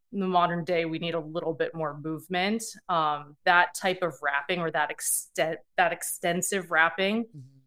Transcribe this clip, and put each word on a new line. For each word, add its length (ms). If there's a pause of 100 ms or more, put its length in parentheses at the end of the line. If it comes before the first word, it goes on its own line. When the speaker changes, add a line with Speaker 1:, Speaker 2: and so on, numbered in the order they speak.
(120)
Speaker 1:
the 160
modern 360
day, 200
we 140
need 160
a 60
little 320
bit 220
more 240
movement. 640 (260)
Um, 560
that 300
type 280
of 200
wrapping 380
or 100
that 200
extent, 680 (180)
that 160
extensive 800
wrapping 540
Speaker 2:
Mm-hmm. 160 (260)